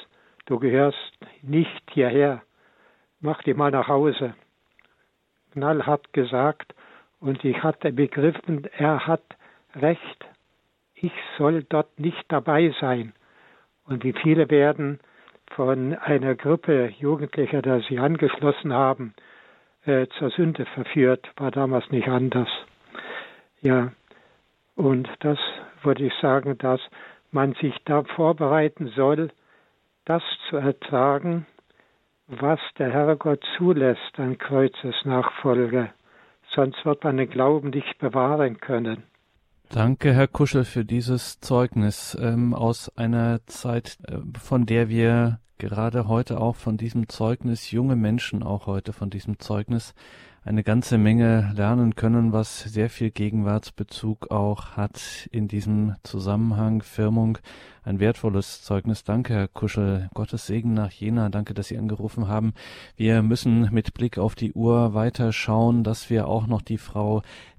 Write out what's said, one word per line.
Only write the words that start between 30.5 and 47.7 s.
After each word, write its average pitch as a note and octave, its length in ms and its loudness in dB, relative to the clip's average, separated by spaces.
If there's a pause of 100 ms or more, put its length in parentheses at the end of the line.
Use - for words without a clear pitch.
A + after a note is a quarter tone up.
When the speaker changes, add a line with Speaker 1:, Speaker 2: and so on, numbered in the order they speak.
Speaker 1:
ertragen, C#3+ 880 0 (840)
was C#3+ 320 0 (200)
der C3 100 0
Herrgott D3 540 2 (140)
zulässt D3 600 2
an C3 220 -4
Kreuzesnachfolge. B2+ 1500 0 (640)
Sonst C3+ 280 0
wird D3 200 0
man C#3 140 0
den C3 120 0
Glauben C#3 400 2
nicht C3+ 300 -6
bewahren C3 600 0
können. A2+ 440 -4 (640)
Speaker 2:
Danke, B2+ 440 2
Herr C3+ 140 6
Kuschel, C#3 380 2
für A2+ 200 -4
dieses A#2+ 540 -4
Zeugnis, A#2+ 800 0
ähm, A#2+ 340 0
aus - 440 -2
einer A#2 480 0
Zeit, - 520 -6 (100)
äh, G#2 100 -8 (220)
von B2 260 0
der A2+ 240 2
wir A#2 500 2 (180)
gerade A2 500 -2
heute A2+ 320 -2
auch A2+ 160 0
von A2 220 -4
diesem A2+ 320 -4
Zeugnis, A#2 640 -4